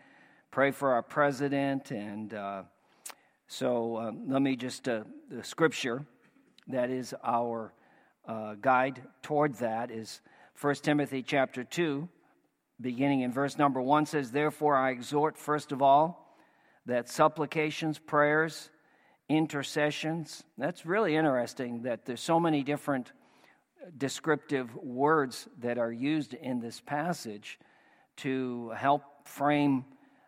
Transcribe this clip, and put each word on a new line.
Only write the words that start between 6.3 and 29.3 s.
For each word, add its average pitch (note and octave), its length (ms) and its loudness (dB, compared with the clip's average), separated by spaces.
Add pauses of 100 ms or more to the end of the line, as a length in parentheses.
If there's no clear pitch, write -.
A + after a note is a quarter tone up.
that B2 220 0
is B2+ 320 -6
our, A#2 500 -2 (540)
uh, G#2+ 280 -8
guide B2+ 480 2 (200)
toward D3 320 2
that A#2 360 -4
is A2 300 -10 (340)
First C#3+ 300 -2
Timothy C#3 380 0
chapter B2+ 420 0
two, D#3+ 440 -2 (720)
beginning C3 400 2
in B2 100 0
verse C3+ 260 -2
number C#3 240 4
one, D3 260 4
says, C3+ 260 -2
"Therefore D3 440 2
I C3 140 4
exhort, D3 480 -2
first D3 320 -2
of C3 100 -4
all, C#3+ 560 4 (480)
that A#2+ 240 -2
supplications, D#3 920 0
prayers, D3+ 720 2 (580)
intercessions." D3+ 1120 -2 (160)
That's D#3+ 260 -6
really F3 300 0
interesting B2 680 0
that A#2+ 240 -4
there's A#2+ 140 -6
so E3 200 2
many D#3 240 2
different C#3 480 -4 (840)
descriptive C3 800 -2
words C3+ 720 0 (100)
that A#2+ 180 -4
are A#2 140 0
used C3+ 440 -4
in B2+ 260 -4
this A#2 200 -10
passage D3 800 -6 (580)
to B2+ 540 -4
help C3+ 320 2 (240)
frame C#3+ 580 2 (440)